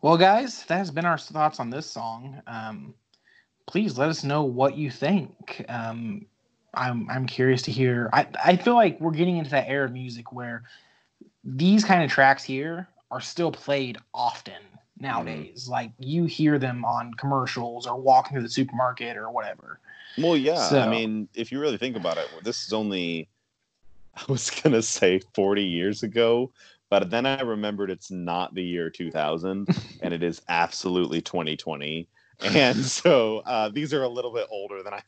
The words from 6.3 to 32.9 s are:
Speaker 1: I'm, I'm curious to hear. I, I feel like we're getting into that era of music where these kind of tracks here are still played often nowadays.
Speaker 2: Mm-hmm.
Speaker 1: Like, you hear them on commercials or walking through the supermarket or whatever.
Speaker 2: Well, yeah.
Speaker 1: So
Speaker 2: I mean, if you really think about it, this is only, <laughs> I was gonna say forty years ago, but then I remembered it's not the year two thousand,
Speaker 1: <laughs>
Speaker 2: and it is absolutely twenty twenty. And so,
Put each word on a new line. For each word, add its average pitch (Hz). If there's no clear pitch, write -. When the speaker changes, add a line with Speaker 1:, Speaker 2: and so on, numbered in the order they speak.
Speaker 1:
I'm, 123
I'm 131
curious 127
to 131
hear. 120
I, 143
I 180
feel 240
like 220
we're 160
getting 175
into 151
that 135
era 139
of 123
music 120
where 120
these 175
kind 180
of 139
tracks 135
here 160
are 123
still 165
played 135
often 117
nowadays. 117
Speaker 2:
Mm-hmm. 123
Speaker 1:
Like, 120
you 151
hear 151
them 123
on 120
commercials 123
or 120
walking 131
through 135
the 117
supermarket 123
or 110
whatever. 110
Speaker 2:
Well, 165
yeah. 147
Speaker 1:
So 139
Speaker 2:
I 117
mean, 110
if 113
you 135
really 143
think 120
about 85
it, 76
this 113
is 98
only, 90
<laughs> -
I -
was 131
gonna 117
say 92
forty 101
years 92
ago, 117
but 98
then 117
I 135
remembered 104
it's -
not 87
the 90
year 87
two 82
thousand, 82
Speaker 1:
<laughs> -
Speaker 2:
and 90
it 82
is 85
absolutely 85
twenty 80
twenty. 78
And 123
so, 127